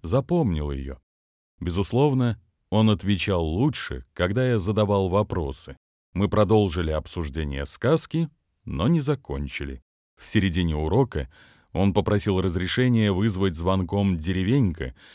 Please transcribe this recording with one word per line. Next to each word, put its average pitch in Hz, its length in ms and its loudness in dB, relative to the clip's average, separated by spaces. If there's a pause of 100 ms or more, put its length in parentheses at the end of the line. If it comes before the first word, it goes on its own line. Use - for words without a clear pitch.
запомнил 87 680 0
её. 67 260 -8 (640)
Безусловно, 117 800 0 (280)
он 110 220 4
отвечал 95 540 0
лучше, 80 680 -2
когда 104 360 0
я 117 100 2
задавал 98 500 2
вопросы. 87 680 -2 (380)
Мы 98 140 2
продолжили 95 640 2
обсуждение 73 760 -4
сказки, 156 640 -2 (360)
но 73 240 -2
не 170 120 4
закончили. 71 800 -6 (340)
В - 80 -14
середине 90 520 0
урока 78 520 -2 (440)
он 95 200 2
попросил 98 480 0
разрешения 101 720 2
вызвать 95 440 0
звонком 95 600 0
деревенька 92 800 0 (200)